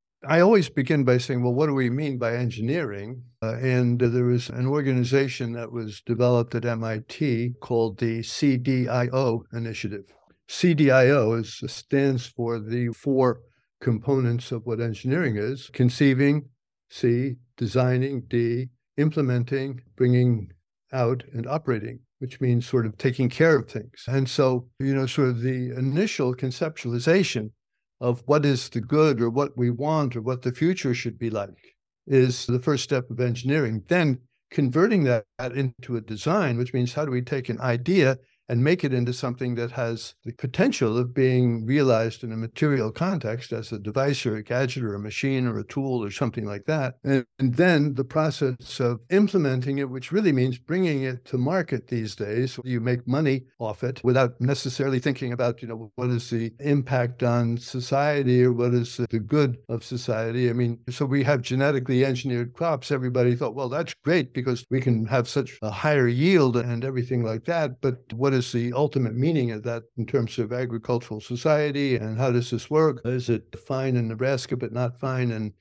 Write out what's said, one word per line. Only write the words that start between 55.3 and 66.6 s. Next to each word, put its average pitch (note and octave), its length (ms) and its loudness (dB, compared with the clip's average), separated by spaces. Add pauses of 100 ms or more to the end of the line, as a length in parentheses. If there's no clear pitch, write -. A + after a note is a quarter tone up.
about, A#2+ 300 -2
you A#2 60 -10
know, A2+ 260 -12
what B2 160 -2
is A#2+ 180 -2
the A2+ 300 -2
impact B2+ 640 0
on A#2+ 340 2
society C3 840 2
or B2 100 6
what A#2+ 220 2
is A#2+ 240 -2 (100)
the A2+ 120 -2
good C3+ 360 2 (120)
of A#2 160 -6
society. A#2+ 640 -2
I - 20 0
mean, A#2 280 0 (100)
so C#3 160 -2
we C#3 160 2
have C3+ 200 2
genetically C3 640 2
engineered B2 480 -2
crops. D#3 380 -2
Everybody B2+ 460 2
thought, B2 180 -4
"Well, C3 140 -6
that's D3 260 -6 (100)
great D3+ 300 2
because B2 340 -2
we C3 120 0
can A2+ 260 2
have A#2+ 220 0
such - 340 -4
a G#2+ 80 -4
higher C3 380 2
yield C3+ 480 4
and A#2+ 280 -4